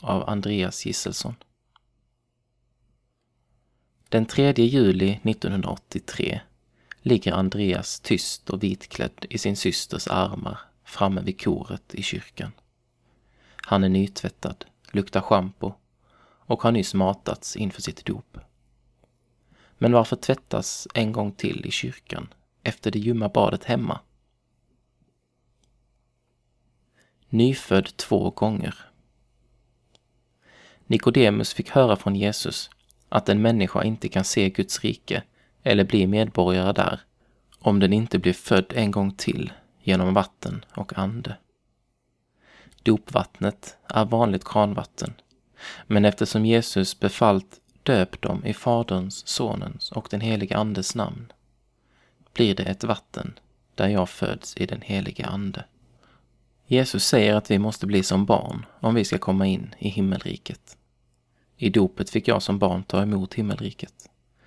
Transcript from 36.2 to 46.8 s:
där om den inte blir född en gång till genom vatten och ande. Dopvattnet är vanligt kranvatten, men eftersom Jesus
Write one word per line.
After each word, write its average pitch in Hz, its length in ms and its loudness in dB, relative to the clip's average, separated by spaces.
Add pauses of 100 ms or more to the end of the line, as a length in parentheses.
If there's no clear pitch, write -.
där - 280 -2 (580)
om 101 220 2
den 95 120 6
inte 107 260 0
blir 90 140 2
född - 440 0
en 107 140 0
gång 98 220 0
till - 400 -6 (300)
genom 92 320 2
vatten - 500 -2 (100)
och - 240 -10
ande. 113 380 -6 (1500)
Dopvattnet - 960 0 (120)
är 110 160 2
vanligt 113 400 2
kranvatten, 101 680 -2 (720)
men 104 180 4
eftersom 107 420 2
Jesus 113 540 2